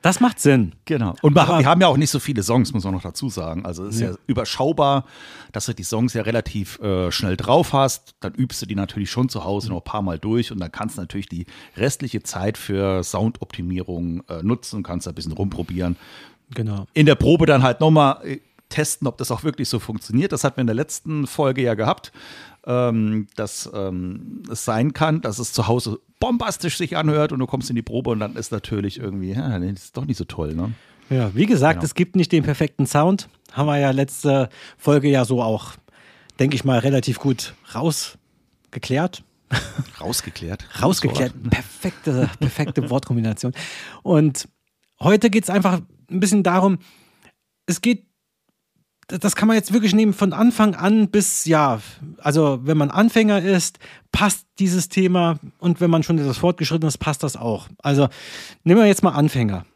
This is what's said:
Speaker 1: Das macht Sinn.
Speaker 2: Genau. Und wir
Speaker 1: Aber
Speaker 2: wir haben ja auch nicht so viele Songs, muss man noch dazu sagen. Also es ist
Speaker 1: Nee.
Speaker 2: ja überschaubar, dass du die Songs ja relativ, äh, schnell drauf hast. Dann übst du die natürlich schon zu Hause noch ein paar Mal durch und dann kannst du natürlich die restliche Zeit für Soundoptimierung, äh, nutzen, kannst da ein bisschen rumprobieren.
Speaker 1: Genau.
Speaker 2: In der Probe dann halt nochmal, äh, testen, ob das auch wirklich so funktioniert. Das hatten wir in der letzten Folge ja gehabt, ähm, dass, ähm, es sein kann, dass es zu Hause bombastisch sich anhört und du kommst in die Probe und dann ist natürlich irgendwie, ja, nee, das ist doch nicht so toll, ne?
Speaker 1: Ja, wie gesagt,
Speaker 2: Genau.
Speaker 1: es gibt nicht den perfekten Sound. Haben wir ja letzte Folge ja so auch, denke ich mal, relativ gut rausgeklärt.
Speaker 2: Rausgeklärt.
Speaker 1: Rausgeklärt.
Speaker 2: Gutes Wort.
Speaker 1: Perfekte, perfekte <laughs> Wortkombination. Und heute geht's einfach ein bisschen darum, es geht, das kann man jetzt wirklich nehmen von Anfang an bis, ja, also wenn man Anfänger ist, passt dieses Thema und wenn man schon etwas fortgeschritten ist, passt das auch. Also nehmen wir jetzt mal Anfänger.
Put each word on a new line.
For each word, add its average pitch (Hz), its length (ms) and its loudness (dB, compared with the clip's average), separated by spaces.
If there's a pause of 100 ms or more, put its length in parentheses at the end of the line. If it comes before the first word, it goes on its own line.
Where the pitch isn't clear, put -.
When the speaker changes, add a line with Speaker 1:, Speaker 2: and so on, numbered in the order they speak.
Speaker 1:
Das 185 200 4
macht 240 180 2
Sinn. 123 360 4 (100)
Speaker 2:
Genau. 117 360 -2
Und 147 140 6
wir 170 60 8
Speaker 1:
Aber 156 180 4
Speaker 2:
wir 131 60 6
haben 170 160 6
ja 185 60 8
auch 135 100 4
nicht 147 120 2
so 139 100 -2
viele 120 220 -2
Songs, 117 300 2
muss 104 140 -4
man 98 80 -4
noch 92 80 -6
dazu 90 260 -10
sagen. 87 380 -8
Also 90 200 -10
es 107 100 -8
ist 113 60 -2
Speaker 1:
Nee. 104 60 0
Speaker 2:
ja 92 60 -6 (140)
überschaubar, 139 760 0 (480)
dass 104 140 -6
du 117 80 -4
die 95 100 -10
Songs 113 300 0
ja 113 80 -4
relativ, 107 580 -4
äh, 92 320 0
schnell 95 240 -2
drauf 143 380 2
hast. 135 480 -2
Dann 101 120 -8
übst - 280 -4
du 107 40 -10
die 98 100 -6
natürlich 98 360 -6
schon 127 160 0
zu 107 160 -6
Hause 101 260 -4
noch 90 100 -4
ein - 40 -16
paar - 180 -6
Mal 87 160 -2
durch 113 360 -2
und 101 80 -8
dann 85 100 -8
kannst - 260 -10
du 98 40 -10
natürlich 101 260 -8
die 87 200 -10 (280)
restliche 120 480 -4
Zeit 98 340 -4
für 95 460 -2
Soundoptimierung, 90 1300 -6
äh, 82 120 -10
nutzen, 107 420 -4
kannst 87 220 -8
da 90 60 -8
ein 80 40 -12
bisschen 80 180 -8
rumprobieren. 87 640 -4 (540)
Speaker 1:
Genau. 104 420 -6
Speaker 2:
In 156 120 4
der 147 100 6
Probe 156 300 4
dann 139 180 4
halt 123 180 2
nochmal, 156 440 4
äh, 135 140 -8 (300)
testen, - 380 -4
ob 120 100 -6
das 127 140 -6
auch 117 120 -6
wirklich 147 240 -4
so 117 120 -4
funktioniert. 113 520 -2
Das 135 120 -4
hatten 135 140 0
wir 131 40 -2
in 120 60 0
der 110 80 0
letzten 151 500 -6
Folge 135 380 -2
ja 120 100 0
gehabt, 110 380 -4 (560)
ähm, 113 580 0 (100)
dass, - 380 -8
ähm, 92 760 -8
es 113 120 -10
sein 120 300 0
kann, 156 280 0
dass 113 180 -6
es 120 140 -8
zu 107 140 0
Hause 117 320 -2 (200)
bombastisch 240 580 -2
sich 175 180 -4
anhört 151 360 2
und 131 80 -4
du 127 80 -2
kommst - 240 -4
in 120 40 -2
die 117 60 -2
Probe 117 300 -4
und 110 80 0
dann 107 160 -6
ist 117 160 -8
natürlich 101 480 -4
irgendwie, 95 320 -6
ja, 123 260 -4
nee, 90 140 -4
das 98 140 -12
ist - 120 -14
doch 131 80 -6
nicht 143 120 -4
so 87 80 -6
toll, 78 280 -6
ne? 92 200 -6 (360)
Speaker 1:
Ja, 120 240 0
wie 156 140 2
gesagt, 165 320 4
Speaker 2:
Genau. 165 60 -2
Speaker 1:
es - 100 -6
gibt 180 200 -2
nicht 175 160 2
den 156 120 2
perfekten 147 420 0
Sound. 170 420 2 (260)
Haben 139 140 0
wir 147 120 0
ja 139 100 2
letzte 135 600 0 (280)
Folge 143 320 4
ja 131 160 4
so 123 160 0
auch, 110 300 -2 (640)
denke 139 180 2
ich 110 80 -4
mal, 131 140 2
relativ 127 400 0
gut - 380 -4 (180)
rausgeklärt. - 1500 -6 (760)
Speaker 2:
Rausgeklärt. 92 640 -8 (160)
Speaker 1:
Rausgeklärt. 135 540 -2
Speaker 2:
Gutes - 100 -18
Wort. 120 60 -6
Speaker 1:
Perfekte, - 800 -4 (100)
perfekte 135 420 -2
<laughs> 117 100 -4
Wortkombination. 120 640 -2 (500)
Und 151 440 2 (520)
heute 208 320 4
geht's 220 180 0
einfach 180 320 2 (300)
ein 180 80 -2
bisschen 202 240 4
darum, 185 340 4 (880)
es 175 160 -2
geht, - 240 0 (1040)
das 185 280 -2
kann 208 120 2
man 226 100 4
jetzt 196 160 -2
wirklich 208 220 2
nehmen 214 180 4
von 196 200 0
Anfang 214 420 4
an 208 340 4
bis, - 360 0
ja, 143 360 4 (380)
also 147 420 2
wenn 156 160 0
man 143 140 2
Anfänger 214 500 4
ist, 185 380 0 (320)
passt - 340 0 (140)
dieses 180 300 2
Thema 180 500 2 (180)
und 175 240 0
wenn 175 80 4
man 165 140 4
schon 165 160 2
etwas 139 180 0
fortgeschritten 165 500 0
ist, 143 120 -2
passt - 240 -4
das 143 120 -4
auch. 113 340 -4 (120)
Also 143 260 4 (560)
nehmen 175 160 6
wir 220 60 8
jetzt 196 160 4
mal 170 120 4
Anfänger. 120 520 0 (100)